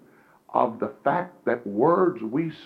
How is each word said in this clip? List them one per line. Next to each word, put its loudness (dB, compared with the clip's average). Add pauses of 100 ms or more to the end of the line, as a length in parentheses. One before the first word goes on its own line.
(520)
of 0
the -4 (120)
fact -2
that -2
words 2
we -2 (160)